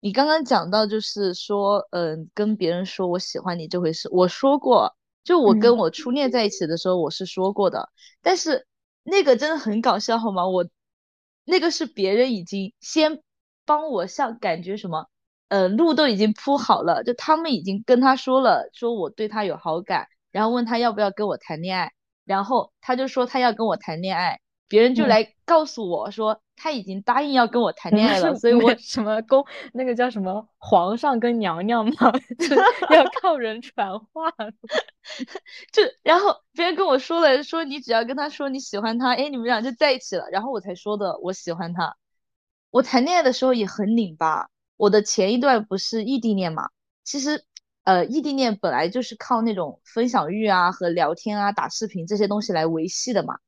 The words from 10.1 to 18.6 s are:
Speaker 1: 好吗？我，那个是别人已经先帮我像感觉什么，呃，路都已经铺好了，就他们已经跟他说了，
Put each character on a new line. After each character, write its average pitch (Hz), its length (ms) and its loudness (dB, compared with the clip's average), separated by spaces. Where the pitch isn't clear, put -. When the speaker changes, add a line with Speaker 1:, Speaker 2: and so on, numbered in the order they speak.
Speaker 1:
好 220 140 -4
吗？ 185 160 -2
我， 180 180 0
那 339 160 0
个 330 100 0
是 311 160 -6
别 196 280 -2
人 247 180 2
已 190 100 -4
经 196 380 -8
先 311 420 -2
帮 302 260 -2
我 196 180 -2
像 233 320 -6
感 175 220 -4
觉 190 140 -8
什 208 140 -10
么， 156 160 -6
呃， 190 200 2
路 302 260 4
都 302 140 4
已 214 80 0
经 214 160 2
铺 277 260 -2
好 - 240 2
了， 160 220 0
就 240 100 -2
他 311 220 2
们 320 160 -2
已 185 100 -2
经 196 240 -4
跟 247 140 6
他 262 160 6
说 262 240 2
了， 208 320 4